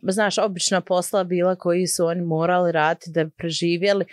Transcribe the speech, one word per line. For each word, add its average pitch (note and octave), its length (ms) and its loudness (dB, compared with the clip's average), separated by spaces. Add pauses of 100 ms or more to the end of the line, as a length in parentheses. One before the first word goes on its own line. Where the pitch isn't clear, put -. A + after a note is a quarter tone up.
znaš, G3+ 360 0
obična F#3+ 420 0
posla F3+ 440 0
bila F3+ 320 0
koji F3+ 300 0
su E3 200 0
oni E3+ 160 -2
morali E3+ 500 2
raditi D#3+ 380 0
da D#3+ 140 0
bi D#3+ 60 -8
preživjeli, F3 840 -2